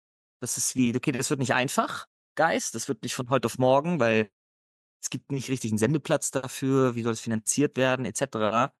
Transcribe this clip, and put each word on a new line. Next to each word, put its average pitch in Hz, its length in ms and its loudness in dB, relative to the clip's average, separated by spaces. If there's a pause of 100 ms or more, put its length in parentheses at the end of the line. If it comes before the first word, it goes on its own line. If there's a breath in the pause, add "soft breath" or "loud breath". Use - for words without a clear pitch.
(420)
das - 160 -6
ist - 180 -4
wie, 123 200 2
okay, 135 160 0
das 123 180 -2
wird 139 120 -2
nicht 123 120 2
einfach, 135 540 -2 (280)
Guys, - 360 0
das - 160 -8
wird - 160 -6
nicht 127 100 -6
von 123 160 -6
heute 127 160 2
auf 117 140 -2
morgen“, 143 400 4
weil 110 320 4 (720)
es - 60 -6
gibt - 220 -8
nicht 135 180 -4
richtig 123 220 -2
einen 107 60 2
Sendeplatz 139 540 0
dafür, 131 640 0
wie 117 80 -4
soll 117 100 0
es 113 80 -6
finanziert 117 560 -2
werden, 127 280 2
et - 120 -6
cetera. 113 640 0